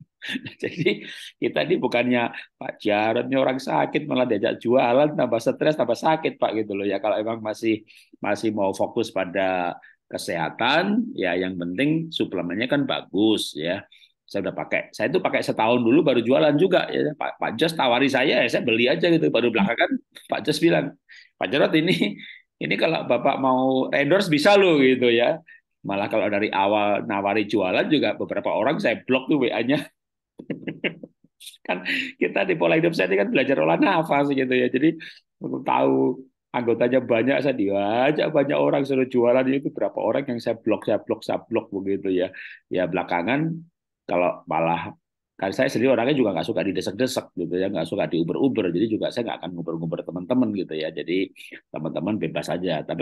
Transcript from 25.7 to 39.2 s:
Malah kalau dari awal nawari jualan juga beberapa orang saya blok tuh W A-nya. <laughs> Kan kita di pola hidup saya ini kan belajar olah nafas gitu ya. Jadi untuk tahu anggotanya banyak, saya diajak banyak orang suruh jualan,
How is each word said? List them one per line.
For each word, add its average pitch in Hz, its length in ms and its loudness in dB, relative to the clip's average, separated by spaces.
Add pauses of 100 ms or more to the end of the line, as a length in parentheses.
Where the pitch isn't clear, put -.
Malah 98 240 -4
kalau 107 240 0
dari 104 160 0
awal 101 560 2
nawari 101 400 0
jualan 104 480 0
juga 117 240 2
beberapa 95 400 -4
orang 120 240 0
saya 107 240 0
blok 127 240 0
tuh 143 160 2
W 117 80 0
A-nya. 120 320 0 (560)
<laughs> - 1300 -12
Kan 185 160 -4 (320)
kita 190 320 0
di 180 80 2
pola 165 240 2
hidup 165 160 2
saya 185 160 0
ini 196 80 2
kan 202 160 0
belajar 135 240 2
olah 160 240 4
nafas 156 480 2
gitu 131 240 0
ya. 127 160 2
Jadi 156 240 2 (480)
untuk 135 240 -6
tahu 135 560 2 (320)
anggotanya 120 480 2
banyak, 120 400 2
saya 143 80 0
diajak 120 800 0
banyak 143 240 2
orang 143 320 2
suruh 131 240 0
jualan, 123 400 4